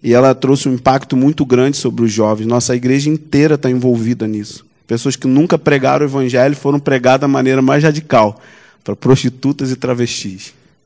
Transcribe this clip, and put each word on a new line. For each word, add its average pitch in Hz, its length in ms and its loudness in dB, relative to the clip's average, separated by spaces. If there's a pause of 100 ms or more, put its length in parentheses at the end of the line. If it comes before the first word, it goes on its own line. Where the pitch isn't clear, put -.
E 117 100 0
ela 131 220 6
trouxe 135 340 0
um 131 60 -2
impacto 135 420 -2
muito 143 300 0
grande 127 300 2
sobre 117 280 -2
os 113 80 0
jovens. 107 340 0
Nossa 120 300 0
igreja 131 320 0
inteira 151 480 0
tá 135 140 -2
envolvida 120 560 -2
nisso. 104 400 -10 (200)
Pessoas 117 300 -4
que - 120 -6
nunca 151 280 2
pregaram 139 480 0
o 147 40 -2
evangelho 135 480 0
foram 143 240 -2
pregar 131 380 2
da 143 100 -2
maneira 131 340 0
mais 139 200 2
radical, 143 600 0 (400)
para 104 140 -8
prostitutas 131 760 0
e 127 60 -6
travestis. 120 760 -6 (340)